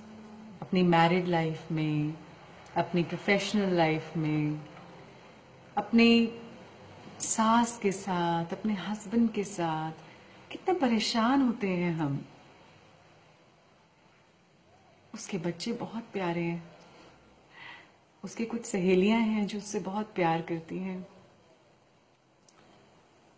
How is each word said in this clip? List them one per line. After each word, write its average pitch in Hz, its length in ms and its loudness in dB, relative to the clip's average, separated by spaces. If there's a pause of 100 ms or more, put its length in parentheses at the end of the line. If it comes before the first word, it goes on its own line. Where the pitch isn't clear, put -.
(600)
अपनी 185 220 2
married 170 440 6
life 160 440 -2
में, 151 420 0 (640)
अपनी 170 260 0
professional 196 680 0
life 160 440 2
में, 151 440 0 (1160)
अपनी 233 520 6 (920)
सास 226 640 2
के 196 80 2
साथ, 170 540 0
अपने 202 280 -4
husband 214 580 0
के 208 120 -2
साथ। 160 480 -4 (600)
कितने - 220 -2
परेशान 240 680 2
होते 226 260 0
हैं 175 260 2
हम। 143 320 -2 (3000)
उसके - 240 -8
बच्चे 170 360 -4
बहुत 214 300 -8 (100)
प्यारे 175 280 -2
हैं, 170 340 -4 (1500)
उसकी 220 220 -8
कुछ 226 200 -6
सहेलियां 190 560 4
हैं 214 260 2
जो 208 100 -6
उससे 202 220 -4
बहुत 196 360 -6
प्यार 170 260 2
करती 170 360 -6
हैं। 185 300 -8 (2250)